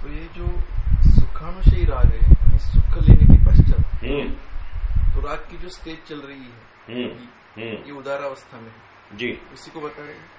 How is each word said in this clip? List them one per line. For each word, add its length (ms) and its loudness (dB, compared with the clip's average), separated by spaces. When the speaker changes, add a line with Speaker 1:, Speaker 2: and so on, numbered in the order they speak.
Speaker 1:
तो 60 -16
ये 140 -12
जो 240 -14
सुखानुशयी 720 2
राग 200 -2
है, 160 2
यानी 380 6
सुख 440 0
लेने 340 6
के 80 4
पश्चात, 580 2
Speaker 2:
हम्म। 260 -8
Speaker 1:
तो 140 -4
राग 100 -10
की 200 -18
जो 120 -14
स्टेज 340 -20
चल 120 -20
रही 220 -20
है, 340 -20
Speaker 2:
हम्म, 280 -12
Speaker 1:
ये, 80 -16
Speaker 2:
हम्म। 160 -16
Speaker 1:
ये 60 -20
उदार 320 -14
अवस्था 380 -18
में, 100 -20
Speaker 2:
जी। 220 -12
Speaker 1:
उसी 180 -20
को 100 -20
बता 220 -18
रहे 100 -20
हैं 120 -20